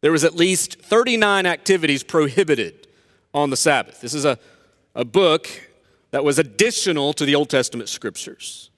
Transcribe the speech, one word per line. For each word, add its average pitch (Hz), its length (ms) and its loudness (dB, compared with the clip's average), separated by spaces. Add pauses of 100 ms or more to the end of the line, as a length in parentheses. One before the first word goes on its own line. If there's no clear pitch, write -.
there 151 100 2
was 156 140 2
at 165 100 2
least 175 460 0
thirty-nine 214 640 2
activities 160 580 0
prohibited 147 840 0 (460)
on 143 160 0
the 131 80 -4
Sabbath. 135 420 0
This 120 140 -12
is 143 100 -6
a, 135 140 0 (560)
a 123 100 -4
book 160 440 0 (640)
that 139 120 -2
was 143 140 2
additional 151 760 0
to 147 140 -2
the 143 80 2
Old 143 160 0
Testament 120 400 -2
scriptures. - 880 -12